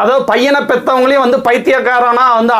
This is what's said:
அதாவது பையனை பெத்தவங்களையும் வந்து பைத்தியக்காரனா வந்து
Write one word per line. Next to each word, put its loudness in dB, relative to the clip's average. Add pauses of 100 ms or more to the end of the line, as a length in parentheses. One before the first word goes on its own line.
அதாவது 0
பையனை 0 (100)
பெத்தவங்களையும் 0
வந்து 0 (100)
பைத்தியக்காரனா 0 (140)
வந்து 0